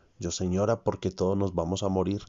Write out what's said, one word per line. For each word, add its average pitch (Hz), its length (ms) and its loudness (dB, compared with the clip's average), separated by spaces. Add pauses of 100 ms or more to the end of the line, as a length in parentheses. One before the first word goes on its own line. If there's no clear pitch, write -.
(180)
Yo, 92 120 -4
"Señora, 95 540 0
porque 98 260 0
todos 92 260 0
nos 98 180 0
vamos 87 280 0
a 101 60 0
morir 95 400 0